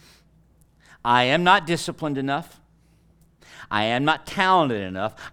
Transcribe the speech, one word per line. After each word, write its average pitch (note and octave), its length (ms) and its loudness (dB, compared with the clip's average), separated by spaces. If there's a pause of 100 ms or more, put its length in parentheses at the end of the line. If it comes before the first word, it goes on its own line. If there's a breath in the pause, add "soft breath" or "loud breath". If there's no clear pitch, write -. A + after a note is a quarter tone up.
(1040 soft breath)
I B2 200 4
am D#3 180 2
not F3+ 240 4
disciplined D#3 500 -4
enough. C#3 420 -6 (1080 loud breath)
I G#2 140 0
am A#2+ 200 0
not D3+ 220 -2
talented E3+ 560 0
enough. F#2 320 -6 (200 loud breath)